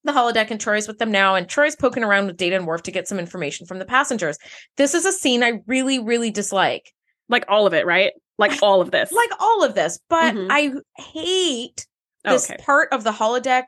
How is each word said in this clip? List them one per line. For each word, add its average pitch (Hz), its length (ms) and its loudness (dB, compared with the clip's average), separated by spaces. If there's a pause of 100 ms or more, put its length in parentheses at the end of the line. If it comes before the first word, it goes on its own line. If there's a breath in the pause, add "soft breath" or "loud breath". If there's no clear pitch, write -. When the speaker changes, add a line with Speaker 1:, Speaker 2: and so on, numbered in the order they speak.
Speaker 1:
the 294 60 -2
holodeck, 233 400 2
and 214 80 -6
Troy's 214 280 -2
with 214 100 -14
them 226 140 -2
now, 196 240 4
and 180 120 -2
Troy's 294 300 0
poking 254 260 0
around 202 220 2
with 175 100 -8
Data 180 200 -2
and 185 120 -2
Worf 165 160 -4
to - 80 -8
get 180 160 -6
some 196 120 -6
information 175 480 -8
from 190 120 -12
the 190 60 -10
passengers. 247 520 -2 (380 loud breath)
This 277 200 2
is 339 100 0
a 381 80 2
scene 247 300 0
I 233 240 -2
really, 262 320 0
really 233 320 -2
dislike. 196 600 -2 (380)
Speaker 2:
Like, 240 180 0
all 208 200 4
of 165 60 2
it, 156 120 2
right? 180 260 2 (260)
Like, 208 240 2
all 196 200 6
of 139 100 -2
this. - 220 -2
Speaker 1:
Like, 466 160 2 (100)
all 415 240 2
of 220 120 0
this, 165 240 -2 (100)
but 330 260 2
Speaker 2:
Mm-hmm. 190 160 -6
Speaker 1:
I 285 220 0 (280)
hate 330 840 -4 (380)
Speaker 2:
Oh, 285 80 2
Speaker 1:
this 254 180 0
Speaker 2:
okay. - 100 -14
Speaker 1:
part 294 300 2
of 226 140 -4
the 220 60 0
holodeck 247 560 0